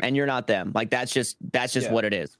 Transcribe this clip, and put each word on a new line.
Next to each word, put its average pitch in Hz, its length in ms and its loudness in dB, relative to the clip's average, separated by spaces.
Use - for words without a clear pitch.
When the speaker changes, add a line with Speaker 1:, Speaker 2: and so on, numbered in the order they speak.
Speaker 1:
and 131 160 2
you're 143 80 2
not 131 220 0
them. 101 280 0
Like, 107 140 0
that's 127 240 -2
just, - 240 0
that's 123 220 0
just 127 140 0
Speaker 2:
Yeah. 107 40 -2
Speaker 1:
what 110 140 2
it 101 80 0
is, 82 260 -4